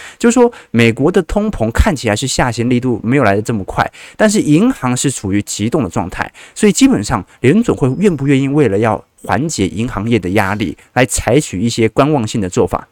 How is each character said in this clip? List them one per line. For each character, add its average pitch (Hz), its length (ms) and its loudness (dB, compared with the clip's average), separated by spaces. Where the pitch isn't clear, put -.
就 233 100 4
是 233 60 4
说 240 160 4
美 113 240 4
国 135 180 0
的 - 120 0
通 208 260 -2
膨 113 220 -4
看 190 240 2
起 123 120 -6
来 104 80 2
是 131 120 -4
下 135 240 -2
行 117 180 -2
力 123 100 2
度 120 240 -2
没 120 140 0
有 143 60 2
来 98 120 4
得 107 60 0
这 107 100 -4
么 107 120 -4
快， - 280 -4
但 214 140 2
是 208 100 2
银 156 320 4
行 127 240 -4
是 139 140 -2
处 101 240 -4
于 104 80 0
急 - 260 -6
冻 139 160 -2
的 92 60 -4
状 87 220 -4
态， - 200 -6
所 - 160 4
以 - 20 6
基 - 160 4
本 113 160 0
上 107 220 -2
联 180 220 4
总 - 120 0
会 131 220 0
愿 185 180 2
不 135 120 -4
愿 139 120 2
意 139 80 0
为 143 200 2
了 98 100 0
要 110 260 0
缓 117 260 -2
解 104 180 -2
银 113 220 -4
行 101 180 -6
业 117 120 2
的 90 100 -4
压 98 260 0
力， 98 220 -4
来 127 140 2
采 123 320 0
取 101 200 -4
一 110 80 0
些 117 220 0
观 139 240 0
望 120 120 0
性 117 140 -4
的 95 80 -2
做 104 180 0
法， - 260 -6